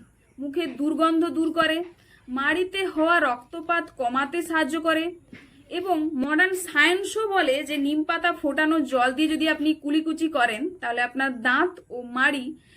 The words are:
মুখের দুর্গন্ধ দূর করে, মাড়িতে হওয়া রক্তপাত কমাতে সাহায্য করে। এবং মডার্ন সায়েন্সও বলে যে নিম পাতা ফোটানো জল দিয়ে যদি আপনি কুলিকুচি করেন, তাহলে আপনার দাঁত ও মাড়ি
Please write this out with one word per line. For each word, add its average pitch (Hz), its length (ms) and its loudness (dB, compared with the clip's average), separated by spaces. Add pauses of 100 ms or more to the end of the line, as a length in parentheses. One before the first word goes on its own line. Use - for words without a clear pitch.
(380)
মুখের 277 380 -4
দুর্গন্ধ 320 520 2
দূর 320 240 -2
করে, 330 320 2 (440)
মাড়িতে 349 580 -2
হওয়া 320 340 4
রক্তপাত 320 760 -2
কমাতে 269 460 -2
সাহায্য 320 380 0
করে। 320 240 2 (640)
এবং 330 460 0
মডার্ন 311 400 2
সায়েন্সও 370 760 0
বলে 302 340 2
যে 294 140 -6
নিম 294 280 0
পাতা 339 280 0
ফোটানো 311 480 0
জল 254 320 2
দিয়ে 302 160 2
যদি 311 200 0
আপনি 311 260 2
কুলিকুচি 311 540 -2
করেন, 240 340 0 (180)
তাহলে 240 220 -2
আপনার 247 400 -4
দাঁত 294 380 2 (100)
ও 247 120 -10
মাড়ি 262 520 -2 (220)